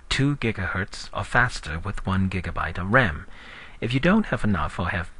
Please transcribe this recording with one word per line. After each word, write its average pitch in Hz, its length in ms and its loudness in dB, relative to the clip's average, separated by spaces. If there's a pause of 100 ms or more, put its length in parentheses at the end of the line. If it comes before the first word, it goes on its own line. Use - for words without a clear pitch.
two 143 280 2
gigahertz 101 760 -2
or - 120 -4
faster 120 540 2
with - 280 -4
one 95 240 2
gigabyte 85 480 -4
of 92 120 -2
ram. 95 360 2 (540)
If 117 120 -2
you 131 80 2
don't 202 260 6
have - 180 0
enough 82 340 2
or 87 100 0
have 85 320 -4